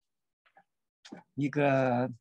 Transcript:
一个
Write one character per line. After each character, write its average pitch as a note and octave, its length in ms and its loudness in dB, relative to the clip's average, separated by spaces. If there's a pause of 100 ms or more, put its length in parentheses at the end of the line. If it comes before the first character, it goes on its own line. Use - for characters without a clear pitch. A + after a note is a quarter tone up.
(1300)
一 C#3 140 -2
个 C3 600 2 (100)